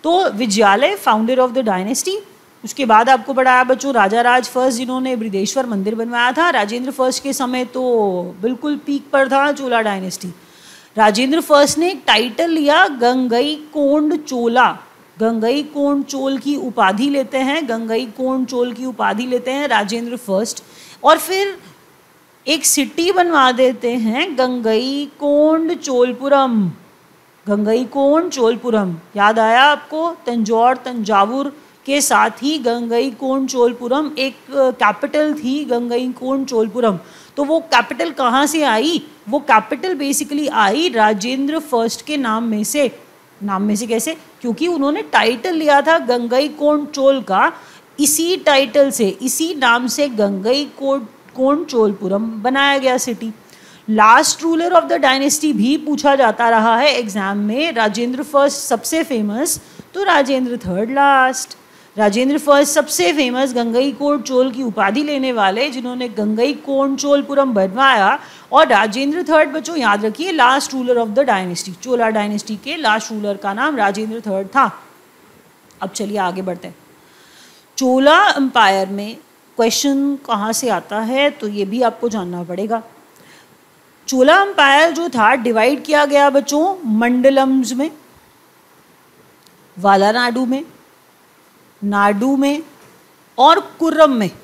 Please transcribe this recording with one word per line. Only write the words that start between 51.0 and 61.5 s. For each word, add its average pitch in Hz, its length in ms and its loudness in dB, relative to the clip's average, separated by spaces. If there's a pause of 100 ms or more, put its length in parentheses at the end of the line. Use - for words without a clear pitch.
कोंड 277 300 0
चोलपुरम 208 600 -2 (160)
बनाया 277 360 2
गया 254 200 0
city। 226 360 -6 (560)
Last 220 540 4
ruler 330 280 0
of 330 120 4
the 339 140 -2
dynasty 277 560 0
भी 233 240 0
पूछा 285 380 0
जाता 233 340 2
रहा 226 280 4
है 269 160 2
exam 202 440 -4
में, 233 360 -2
राजेंद्र 233 500 -2
first 277 340 2
सबसे 294 460 -4
famous, 233 580 -4 (320)
तो 381 100 -4
राजेंद्र 262 540 0
third 190 340 -4
last। 269 680 2 (400)